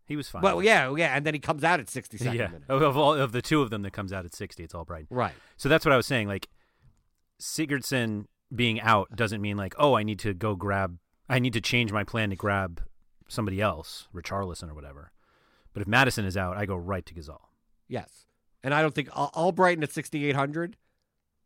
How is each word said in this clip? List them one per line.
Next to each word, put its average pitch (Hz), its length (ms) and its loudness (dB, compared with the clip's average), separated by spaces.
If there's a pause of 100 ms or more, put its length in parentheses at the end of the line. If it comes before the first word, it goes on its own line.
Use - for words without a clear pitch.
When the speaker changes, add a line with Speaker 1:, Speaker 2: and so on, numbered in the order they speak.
Speaker 1:
He 147 100 -8
was 147 140 -6
fine. 175 120 -6
Speaker 2:
Well, 180 220 2
yeah, 160 320 4
yeah, 156 200 2
and 143 100 0
then 156 80 0
he 147 80 -4
comes 156 240 -2
out 170 160 4
at 107 80 -12
sixty-second 120 440 -6
Speaker 1:
Yeah. 117 140 -2
Speaker 2:
minute. 85 220 -14
Speaker 1:
Of, 135 120 4
of 143 140 4
all 147 200 6
of 135 180 0
the 123 80 0
two 151 200 2
of 123 80 0
them 104 120 -6
that 98 100 -8
comes 98 220 -8
out 92 100 -6
at 85 100 -14
sixty, 92 300 -12
it's 80 100 -16
Albrighton. 82 360 -10
Speaker 2:
Right. 113 240 -2 (240)
Speaker 1:
So - 100 -2
that's 156 180 6
what 156 60 6
I 135 60 8
was 113 100 4
saying. 113 220 0
Like, 98 180 -6 (920)
Sigurdsson 123 840 -2 (300)
being 117 240 2
out 107 360 4
doesn't 107 260 -2
mean, 101 160 -2
like, 95 200 -4
oh, 143 180 6
I 107 80 2
need 107 160 -2
to 104 140 -2
go 104 220 -2
grab, 98 420 -2 (300)
I 127 120 2
need 123 140 2
to 110 80 0
change 120 300 0
my 104 140 0
plan 110 260 -2
to 95 40 -4
grab 95 460 -2 (460)
somebody 101 340 -2
else, 82 540 -4
Richarlison 90 560 -6
or - 20 -14
whatever. 71 380 -18 (600)
But 101 80 -6
if 95 60 -4
Madison 120 380 4
is 92 100 -2
out, 92 220 -2
I 104 80 -2
go 95 100 -2
right 90 300 -4
to - 80 -18
Ghazal. 76 360 -16 (380)
Speaker 2:
Yes. - 380 -12 (380)
And 135 100 0
I 151 80 4
don't 151 140 2
think 143 200 -4
Al-, 143 200 0
Albrighton 170 480 4
at 143 80 -4
sixty-eight 143 440 -2
hundred, 147 420 -2 (680)